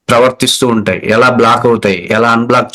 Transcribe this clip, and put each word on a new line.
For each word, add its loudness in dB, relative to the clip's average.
ప్రవర్తిస్తూ 0
ఉంటాయి, -4
ఎలా 4
బ్లాక్ 2
అవుతాయి, 0
ఎలా 2
అన్‌బ్లాక్ 0